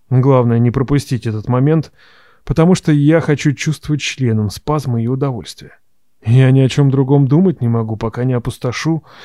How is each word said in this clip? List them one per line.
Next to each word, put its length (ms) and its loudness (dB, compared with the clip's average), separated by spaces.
Главное, 520 2
не 100 2
пропустить 560 -2
этот 220 -6
момент, 440 0
потому 320 2
что 160 -2
я 280 4
хочу 340 -2
чувствовать 460 -4
членом 500 -2
спазмы 520 -4
и 60 -2
удовольствие. 640 -6
Я 260 4
ни 100 4
о 80 2
чем 220 2
другом 380 2
думать 320 2
не 80 -2
могу, 280 -4
пока 280 -6
не 100 -2
опустошу 720 -4